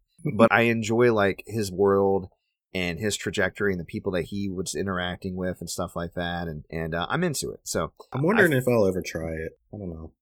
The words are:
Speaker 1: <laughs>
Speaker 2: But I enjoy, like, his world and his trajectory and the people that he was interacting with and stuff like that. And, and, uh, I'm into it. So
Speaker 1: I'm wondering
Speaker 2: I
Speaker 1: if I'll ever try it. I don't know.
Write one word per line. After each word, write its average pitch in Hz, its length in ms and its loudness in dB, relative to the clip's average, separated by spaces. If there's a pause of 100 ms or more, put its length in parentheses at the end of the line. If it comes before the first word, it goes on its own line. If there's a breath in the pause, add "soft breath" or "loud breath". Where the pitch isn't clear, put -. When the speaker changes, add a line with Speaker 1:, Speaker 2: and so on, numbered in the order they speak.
(240)
Speaker 1:
<laughs> 78 100 -2
Speaker 2:
But 110 180 6
I 113 100 6
enjoy, 117 500 4
like, 98 340 2
his 104 260 -4
world 98 560 4 (460)
and 87 240 -2
his 107 180 -2
trajectory 98 560 0
and 90 80 -4
the 82 40 -8
people 101 280 -6
that 87 120 0
he 101 240 -6
was 90 260 -6
interacting 90 600 -4
with 92 240 -4
and 87 80 -10
stuff - 280 -6
like 85 180 -6
that. 87 340 -4
And, 76 220 -10
and, 82 240 -4
uh, 85 160 -2
I'm 156 140 0
into 139 260 -4
it. 50 140 -14
So 87 280 -4 (200)
Speaker 1:
I'm 131 100 -2
wondering 180 320 4
Speaker 2:
I 131 40 2
Speaker 1:
if 127 100 0
I'll 113 180 4
ever 92 160 0
try 82 300 -6
it. 80 260 -8 (160)
I 104 40 -12
don't 95 120 -8
know. 80 320 -12